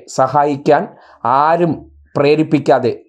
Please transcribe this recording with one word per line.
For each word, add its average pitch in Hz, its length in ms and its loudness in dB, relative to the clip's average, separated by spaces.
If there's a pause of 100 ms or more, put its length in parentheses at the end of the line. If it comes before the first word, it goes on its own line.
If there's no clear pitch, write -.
(180)
സഹായിക്കാൻ 143 640 0 (600)
ആരും 165 320 0 (420)
പ്രേരിപ്പിക്കാതെ 143 800 0 (140)